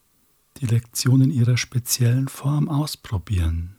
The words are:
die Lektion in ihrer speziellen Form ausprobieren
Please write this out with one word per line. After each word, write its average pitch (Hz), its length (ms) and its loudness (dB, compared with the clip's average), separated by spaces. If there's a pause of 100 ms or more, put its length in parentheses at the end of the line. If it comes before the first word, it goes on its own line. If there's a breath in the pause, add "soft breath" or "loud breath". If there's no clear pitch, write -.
(580)
die - 80 -4
Lektion 123 560 2
in 131 100 4
ihrer 120 260 2
speziellen 123 680 -2
Form 147 400 -2
ausprobieren 90 1120 -4